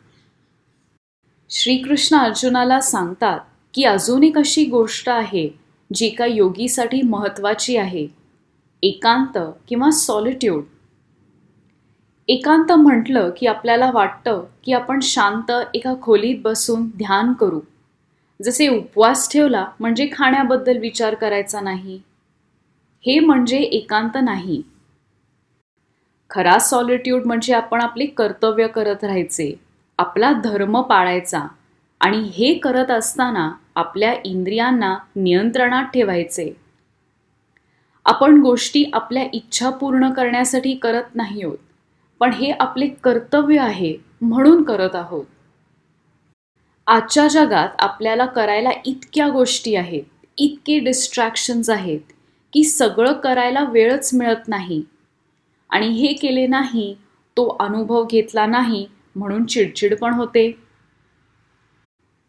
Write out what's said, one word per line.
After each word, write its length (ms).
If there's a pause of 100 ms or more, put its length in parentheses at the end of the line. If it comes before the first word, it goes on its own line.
(1500)
श्रीकृष्ण 680
अर्जुनाला 640
सांगतात 580 (340)
की 100
अजून 400
एक 140
अशी 280
गोष्ट 440
आहे 400 (440)
जी 120
एका 200
योगीसाठी 760
महत्त्वाची 760
आहे, 300 (760)
एकांत 540 (300)
किंवा 240
सॉलिट्यूड. 720 (1600)
एकांत 440
म्हटलं 680
की 100
आपल्याला 440
वाटतं 520 (200)
की 100
आपण 280
शांत 500 (220)
एका 280
खोलीत 400
बसून 560
ध्यान 360
करू, 260 (840)
जसे 260
उपवास 640
ठेवला 360 (120)
म्हणजे 340
खाण्याबद्दल 640
विचार 380
करायचा 460
नाही. 400 (1040)
हे 140
म्हणजे 380
एकांत 680
नाही. 380 (1700)
खरा 300
सॉलिट्यूड 680
म्हणजे 280
आपण 280
आपले 240
कर्तव्य 640
करत 360
राहायचे, 560 (380)
आपला 340
धर्म 500
पाळायचा 640 (520)
आणि 180
हे 360
करत 380
असताना 600 (240)
आपल्या 380 (120)
इंद्रियांना 720 (180)
नियंत्रणात 680
ठेवायचे. 760 (1500)
आपण 360
गोष्टी 520
आपल्या 300 (100)
इच्छा 360
पूर्ण 400
करण्यासाठी 640
करत 400
नाही 280
आहोत, 140 (600)
पण 120
हे 200
आपले 360
कर्तव्य 720
आहे 380 (240)
म्हणून 420
करत 320
आहोत. 300 (1600)
आजच्या 400
जगात 420 (100)
आपल्याला 460
करायला 440 (160)
इतक्या 440
गोष्टी 460
आहेत, 280 (340)
इतके 420
डिस्ट्रॅक्शन्स 880
आहेत 300 (540)
की 100
सगळं 500
करायला 500
वेळच 500
मिळत 340
नाही 360 (840)
आणि 180
हे 260
केले 340
नाही, 480 (420)
तो 220
अनुभव 460
घेतला 400
नाही 420 (280)
म्हणून 300
चिडचिड 540
पण 140
होते. 460 (1700)